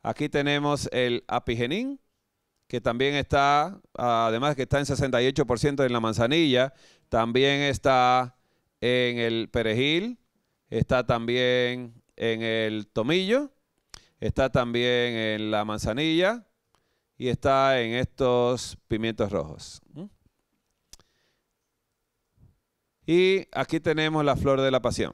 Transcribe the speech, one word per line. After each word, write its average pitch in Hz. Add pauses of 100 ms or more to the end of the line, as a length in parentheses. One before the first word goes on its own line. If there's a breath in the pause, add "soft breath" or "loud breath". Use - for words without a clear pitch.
Aquí 143
tenemos 143
el 123
apigenin, 131 (680)
que 123
también 127
está, 143 (140)
además 117
que 131
está 143
en 143
sesenta 131
y 127
ocho 139
por 117
ciento 143
en 123
la 117
manzanilla, 123 (360 soft breath)
también 127
está 127 (420)
en 123
el 113
perejil, 139 (520)
está 120
también 123 (140)
en 113
el 110
tomillo, 185 (680 loud breath)
está 127
también 120
en 107
la 107
manzanilla 160 (680)
y 127
está 135
en 113
estos 123 (100)
pimientos 110
rojos. 78 (120)
¿Mm? 160 (3000)
Y 185
aquí -
tenemos 156
la 139
flor 135
de 135
la 127
pasión. 113